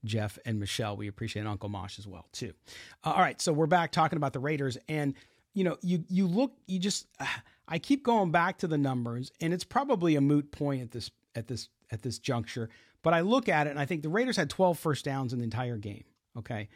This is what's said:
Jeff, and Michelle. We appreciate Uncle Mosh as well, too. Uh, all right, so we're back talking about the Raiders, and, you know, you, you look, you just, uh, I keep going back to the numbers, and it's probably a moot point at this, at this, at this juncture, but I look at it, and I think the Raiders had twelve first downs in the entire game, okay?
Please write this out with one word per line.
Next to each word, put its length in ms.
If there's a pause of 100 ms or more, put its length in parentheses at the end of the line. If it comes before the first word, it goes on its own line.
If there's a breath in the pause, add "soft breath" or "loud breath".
Jeff, 400
and 120
Michelle. 380
We 120
appreciate 380
Uncle 240
Mosh 300
as 80
well, 240
too. 220 (500 loud breath)
Uh, 80
all 80
right, 220
so 100
we're 140
back 260
talking 240
about 160
the 80
Raiders, 380 (100)
and, 280 (380 soft breath)
you 120
know, 160
you, 260
you 200
look, 260 (120)
you 140
just, 280 (120)
uh, 60 (420 loud breath)
I 100
keep 260
going 280
back 280
to 80
the 100
numbers, 540 (100)
and 120
it's 120
probably 500
a 60
moot 300
point 300
at 100
this, 200 (240)
at 120
this, 200 (240)
at 100
this 180
juncture, 500 (340 soft breath)
but 100
I 60
look 280
at 200
it, 40
and 80
I 60
think 160
the 80
Raiders 280
had 120
twelve 300
first 260
downs 280
in 60
the 60
entire 320
game, 280 (320)
okay? 380